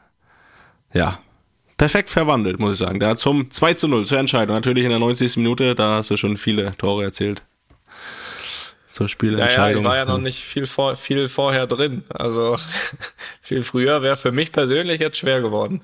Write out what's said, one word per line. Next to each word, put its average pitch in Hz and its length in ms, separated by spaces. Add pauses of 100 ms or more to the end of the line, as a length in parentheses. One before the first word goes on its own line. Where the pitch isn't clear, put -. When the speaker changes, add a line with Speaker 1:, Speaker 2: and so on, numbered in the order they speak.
(960)
Speaker 1:
ja, - 240 (580)
perfekt 151 320
verwandelt, 123 500
muss 104 140
ich 92 60
sagen. 92 200
Der 104 120
hat 117 80
zum 139 320
zwei 165 240
zu 165 140
null 113 180
zur 131 120
Entscheidung. 113 380
Natürlich 123 280
in 123 60
der 117 100
neunzigsten 120 420
Minute, 123 320
da 107 220
hast 107 140
du 104 60
schon 104 220
viele 104 400
Tore 101 260
erzielt. 101 380 (1500)
Zur - 180
Spielentscheidung. 110 760
Speaker 2:
Naja, 123 200
ich 131 40
war 131 60
ja 131 40
noch 131 80
nicht 127 180
viel 139 240
vor-, 135 300
viel 139 320
vorher 135 380
drin. 127 420
Also, 117 480 (440)
<laughs> - 420
viel - 200
früher 131 400
wäre 135 140
für 127 160
mich 156 180
persönlich 156 480
jetzt 156 200
schwer 131 240
geworden, 107 420